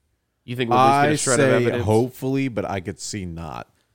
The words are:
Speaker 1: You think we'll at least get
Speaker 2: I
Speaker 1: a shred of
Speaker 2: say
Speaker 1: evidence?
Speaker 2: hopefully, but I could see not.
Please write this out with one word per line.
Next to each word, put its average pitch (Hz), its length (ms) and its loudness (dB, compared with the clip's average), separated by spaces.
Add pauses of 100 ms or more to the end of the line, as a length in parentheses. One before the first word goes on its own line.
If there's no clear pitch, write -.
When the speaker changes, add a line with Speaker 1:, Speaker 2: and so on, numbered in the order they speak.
(460)
Speaker 1:
You 120 100 -8
think 120 140 -2
we'll 123 100 4
at 139 300 4
least 151 160 0
get 135 60 2
Speaker 2:
I - 20 2
Speaker 1:
a 120 40 2
shred - 40 4
of 131 180 4
Speaker 2:
say 120 60 0
Speaker 1:
evidence? 120 180 -2
Speaker 2:
hopefully, 131 640 0
but 104 160 -6
I 98 160 -6
could 90 220 -10
see 98 240 -8
not. 80 440 -12 (260)